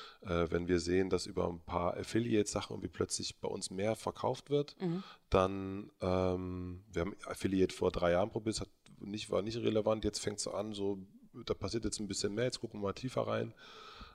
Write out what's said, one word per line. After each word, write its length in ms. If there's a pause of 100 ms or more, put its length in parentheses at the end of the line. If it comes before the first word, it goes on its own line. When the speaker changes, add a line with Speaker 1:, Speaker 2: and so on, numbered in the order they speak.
(220)
Speaker 1:
äh, 300
wenn 160
wir 120
sehen, 300
dass 160
über 220
ein 140
paar 360
Affiliate-Sachen 800
irgendwie 140
plötzlich 500
bei 80
uns 240
mehr 240
verkauft 560
wird, 280
Speaker 2:
Mhm. 240 (280)
Speaker 1:
dann, 600 (100)
ähm, 920
wir 100
haben 140 (100)
Affiliate 480
vor 180
drei 200
Jahren 180
probiert, 280
es 40
hat 80 (300)
nicht, 320
war 100
nicht 160
relevant, 480
jetzt 140
fängt's 240
so 80
an, 220
so, 260 (480)
da 80
passiert 280
jetzt 160
ein 80
bisschen 280
mehr, 100
jetzt 160
gucken 180
wir 100
mal 40
tiefer 320
rein, 300 (600)